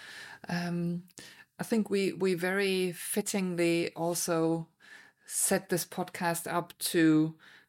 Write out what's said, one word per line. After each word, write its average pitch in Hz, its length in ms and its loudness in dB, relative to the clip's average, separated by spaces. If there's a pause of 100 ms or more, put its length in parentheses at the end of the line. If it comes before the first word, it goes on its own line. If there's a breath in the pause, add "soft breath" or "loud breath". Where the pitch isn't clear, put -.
(480 loud breath)
um, 175 560 -2 (560 loud breath)
I 175 40 -6
think 214 260 0
we, 196 240 0
we 185 200 0
very 185 580 0
fittingly 175 1040 0
also 165 720 0 (580 loud breath)
set - 440 0
this 175 160 0
podcast - 640 -4
up 170 280 -2
to 160 560 4 (340 soft breath)